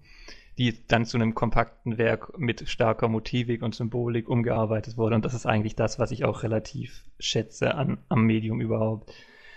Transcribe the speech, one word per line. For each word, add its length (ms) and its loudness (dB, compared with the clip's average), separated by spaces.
die 300 0
dann 160 4
zu 140 -4
einem 160 2
kompakten 640 0
Werk 400 0
mit 300 -2
starker 400 2
Motivik 540 0
und 120 -2
Symbolik 540 -2
umgearbeitet 680 0
wurde. 200 2
Und 80 4
das 100 -2
ist 120 -4
eigentlich 300 0
das, 220 0
was 120 0
ich 140 -4
auch 180 0
relativ 600 -4
schätze 540 -2
an, 240 -2
am 160 4
Medium 360 2
überhaupt. 520 -2